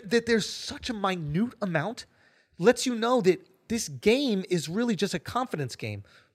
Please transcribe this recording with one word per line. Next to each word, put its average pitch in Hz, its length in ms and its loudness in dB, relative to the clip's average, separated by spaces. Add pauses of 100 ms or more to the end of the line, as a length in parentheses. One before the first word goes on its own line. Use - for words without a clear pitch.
that 233 220 2
there's 226 220 2
such - 420 -10
a - 40 -2
minute 185 680 -2
amount 180 420 -2 (540)
lets 226 260 4
you 247 100 0
know 233 280 2
that 175 240 2 (220)
this 226 200 -2
game 208 640 2
is 156 180 0
really 226 260 0
just 185 200 -2
a 170 40 -2
confidence 175 560 -4
game. 104 300 -8 (300)